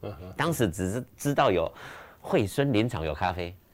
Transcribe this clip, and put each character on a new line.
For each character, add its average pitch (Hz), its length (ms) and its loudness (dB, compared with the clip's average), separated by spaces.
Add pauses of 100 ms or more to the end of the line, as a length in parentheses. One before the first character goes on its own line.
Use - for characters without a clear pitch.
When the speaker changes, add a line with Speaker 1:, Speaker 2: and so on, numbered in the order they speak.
Speaker 1:
嗯 104 100 -10
哼。 90 240 -14
Speaker 2:
当 160 160 0
时 123 160 2
只 92 240 -2
是 123 100 -4 (140)
知 143 160 -2
道 139 180 4
有 85 220 2 (480)
惠 131 260 2
荪 139 240 0
林 110 160 4
场 95 160 -2
有 78 120 -2
咖 90 180 0
啡。 87 240 -6 (180)